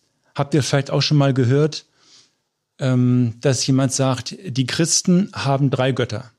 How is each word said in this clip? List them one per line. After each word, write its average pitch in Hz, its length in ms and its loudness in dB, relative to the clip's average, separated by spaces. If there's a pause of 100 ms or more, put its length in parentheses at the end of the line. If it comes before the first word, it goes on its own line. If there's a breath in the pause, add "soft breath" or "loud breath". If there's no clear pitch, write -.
(360)
habt 143 160 -2
ihr 147 120 2
vielleicht 139 260 -2
auch 147 100 0
schon 151 160 2
mal 139 160 4
gehört, 135 540 0 (920 soft breath)
ähm, 123 600 2
dass 135 280 0
jemand 131 240 2
sagt, 131 420 -4 (100)
die 131 220 -4
Christen 175 680 0
haben 135 380 0
drei 131 220 0
Götter. 113 460 -6